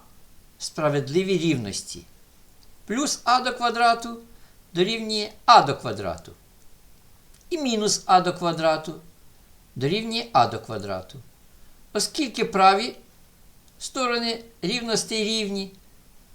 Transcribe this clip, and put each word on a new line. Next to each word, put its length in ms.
справедливі 800
рівності. 640
Плюс 380
а 160
до 120
квадрату 680
дорівнює 560
а 180
до 140
квадрату. 560
І 80
мінус 480
а 140
до 140
квадрату 600
дорівнює 560
а 140
до 120
квадрату. 600
Оскільки 520
праві 520
сторони 640
рівностей 640
рівні, 480